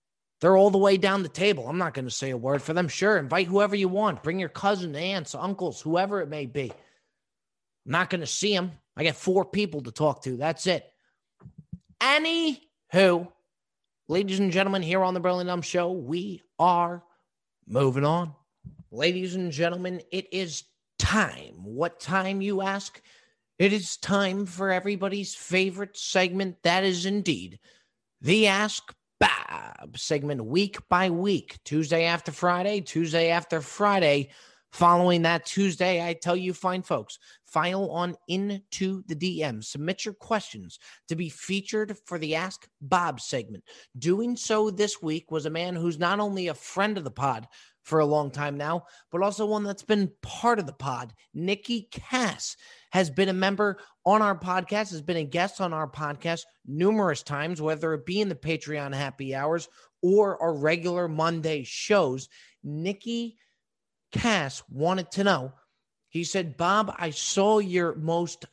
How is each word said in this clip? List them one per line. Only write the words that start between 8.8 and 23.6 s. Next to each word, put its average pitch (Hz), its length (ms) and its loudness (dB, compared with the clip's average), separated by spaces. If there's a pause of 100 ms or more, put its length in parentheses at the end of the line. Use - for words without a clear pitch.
I 147 80 -2
got 160 120 2
four 190 300 2
people 170 380 -2
to 117 80 -12
talk 151 320 0
to. 127 140 -6
That's 160 300 -2
it. 170 260 0 (1080)
Anywho, 269 1300 2 (760)
ladies 190 320 0
and 196 120 2
gentlemen, 196 320 2
here 185 200 2
on 185 100 2
the 185 60 -2
Brilliant 180 280 0
Dumb 180 140 -2
Show, 175 300 0
we 175 520 -6 (160)
are 175 440 4 (600)
moving 135 400 2
on. 160 300 0 (560)
Ladies 180 440 0
and 180 160 -4
gentlemen, 175 500 -2 (100)
it 190 200 -6
is 180 340 -6 (320)
time. 101 640 -2
What 131 360 -4
time, 190 420 -2
you 196 200 -2
ask? 196 400 -6 (560)
It 196 160 4